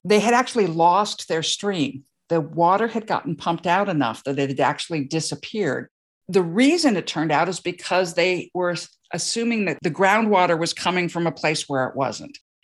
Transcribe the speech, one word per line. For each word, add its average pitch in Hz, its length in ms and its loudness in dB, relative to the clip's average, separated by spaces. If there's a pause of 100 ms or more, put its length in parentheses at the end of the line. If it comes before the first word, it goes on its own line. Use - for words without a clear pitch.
they 208 160 4
had 226 160 4
actually 240 320 2
lost 170 640 2
their 160 160 -2
stream. 160 580 -2 (260)
The 165 120 2
water 170 480 2
had 226 180 -6
gotten 170 300 -2
pumped 170 320 -4
out 196 200 2
enough 135 360 -2
that 139 120 -4
it 139 120 0
had 135 100 -4
actually 147 460 0
disappeared. 156 840 -4 (360)
The 185 160 2
reason 254 540 2
it 160 100 -4
turned 156 240 -2
out 151 180 2
is 180 120 -6
because 175 540 -2
they 180 380 0
were 175 220 -2 (380)
assuming 226 540 -2
that 156 140 -4
the 175 120 -2
groundwater 190 640 4
was 165 140 -2
coming 180 360 -2
from 170 200 -2
a - 20 2
place 160 380 -4
where 131 180 -2
it - 80 -8
wasn't. 123 420 -6 (280)